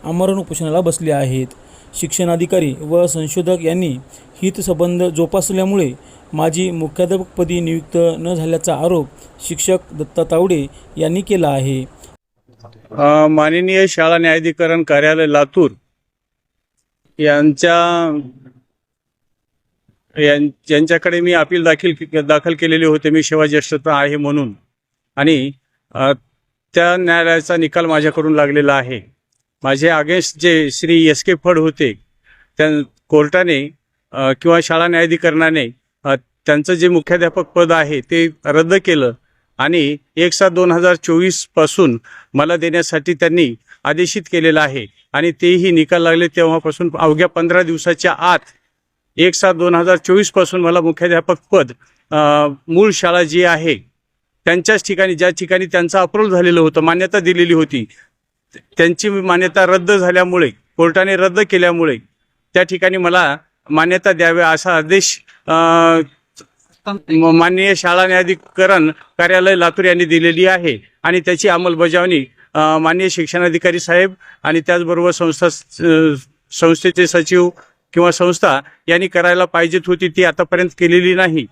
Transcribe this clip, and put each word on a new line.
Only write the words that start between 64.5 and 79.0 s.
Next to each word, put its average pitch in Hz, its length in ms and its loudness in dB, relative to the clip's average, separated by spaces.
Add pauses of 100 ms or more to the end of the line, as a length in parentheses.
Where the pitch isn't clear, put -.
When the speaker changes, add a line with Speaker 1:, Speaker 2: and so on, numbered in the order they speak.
Speaker 2:
आदेश, 165 440 0 (260)
अ, 160 60 -2 (1300)
म-, 165 500 2
माननीय 185 380 2
शाळा 180 320 0
न्यायाधिकरण 185 840 0
कार्यालय 185 640 0
लातूर 175 300 0
यांनी 175 200 2
दिलेली 165 400 2
आहे 175 320 0 (260)
आणि 170 180 0
त्याची 180 260 -2
अंमलबजावणी, 175 800 0 (280)
अ, 156 240 0
माननीय 165 320 0
शिक्षणाधिकारी 175 720 -2
साहेब 180 340 0 (300)
आणि 160 180 0
त्याचबरोबर 175 500 0
संस्था, 165 340 -2 (420)
अ, 160 280 2 (360)
संस्थेचे 170 560 0
सचिव 175 420 0 (440)
किंवा 175 180 2
संस्था 170 500 0 (260)
यांनी 175 200 0